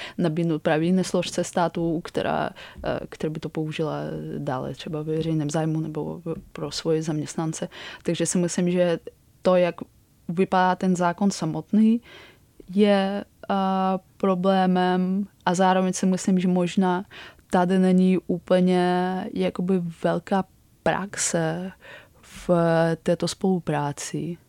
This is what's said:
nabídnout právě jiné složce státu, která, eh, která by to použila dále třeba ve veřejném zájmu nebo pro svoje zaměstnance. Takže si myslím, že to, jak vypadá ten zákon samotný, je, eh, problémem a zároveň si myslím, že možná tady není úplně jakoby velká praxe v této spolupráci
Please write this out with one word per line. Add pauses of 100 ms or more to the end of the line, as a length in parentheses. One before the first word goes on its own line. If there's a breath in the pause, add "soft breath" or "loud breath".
(180 loud breath)
nabídnout
právě
jiné
složce
státu,
která, (340 loud breath)
eh, (100)
která
by
to
použila (380)
dále
třeba
ve
veřejném
zájmu
nebo (300)
pro
svoje
zaměstnance. (340 loud breath)
Takže
si
myslím,
že (420)
to,
jak (540)
vypadá
ten
zákon
samotný, (720 loud breath)
je, (240)
eh, (640)
problémem (180)
a
zároveň
si
myslím,
že
možná (440 loud breath)
tady
není (100)
úplně
jakoby (220)
velká (380)
praxe (500 loud breath)
v (540)
této
spolupráci (120)